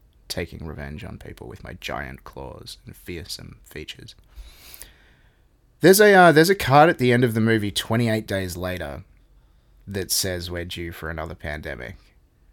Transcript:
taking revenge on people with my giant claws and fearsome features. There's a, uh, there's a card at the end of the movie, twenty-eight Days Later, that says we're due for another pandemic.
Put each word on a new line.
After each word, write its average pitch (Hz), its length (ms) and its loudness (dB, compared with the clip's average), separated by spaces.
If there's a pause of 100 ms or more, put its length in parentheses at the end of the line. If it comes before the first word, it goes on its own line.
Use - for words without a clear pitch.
(280)
taking - 380 -10
revenge 76 400 -12
on 73 120 -14
people - 300 -16
with - 160 -18
my - 160 -16
giant 67 460 -10
claws - 600 -16
and - 80 -20
fearsome 85 720 -14
features. - 520 -18 (1600)
There's 190 220 8
a, 208 120 8
uh, 180 200 10
there's 160 160 6
a 196 60 4
card 147 340 6
at 175 80 0
the 123 160 2
end 123 100 4
of 120 100 0
the 113 80 0
movie, 110 300 2
twenty-eight 113 560 -2
Days 95 300 -6
Later, 87 460 -8 (840)
that 98 240 -6
says 90 380 -4
we're 87 160 -6
due 87 260 -10
for 80 180 -10
another 82 260 -8
pandemic. 73 600 -10 (580)